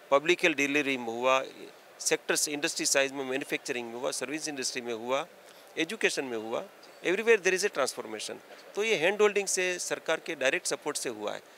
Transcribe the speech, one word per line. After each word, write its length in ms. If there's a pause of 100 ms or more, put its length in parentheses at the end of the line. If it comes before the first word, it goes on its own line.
(120)
public 320
health 140
delivery 400
में 80
हुआ, 380 (560)
sectors, 500
industry 360
size 260
में, 140
manufacturing 600
में 120
हुआ, 120
service 360
industry 340
में 120
हुआ, 340 (500)
education 480
में 120
हुआ, 260 (420)
everywhere 400
there 180
is 80
a 60
transformation। 580 (400)
तो 80
ये 120
hand 260
holding 260
से, 320
सरकार 400
के 160
direct 320
सपोर्ट 300
से 120
हुआ 240
है, 80 (160)